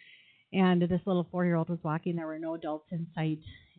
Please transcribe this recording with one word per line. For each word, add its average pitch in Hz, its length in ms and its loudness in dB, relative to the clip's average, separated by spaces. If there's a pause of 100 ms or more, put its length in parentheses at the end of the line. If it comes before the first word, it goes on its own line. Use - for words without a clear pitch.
(540)
And 185 280 6
this 175 220 2
little 180 280 0
four-year-old 175 360 2
was 170 140 -4
walking. 165 320 -2
There 165 140 -4
were 156 100 -8
no 160 160 -4
adults 156 380 -6
in 165 200 -6
sight, 156 280 -2 (380)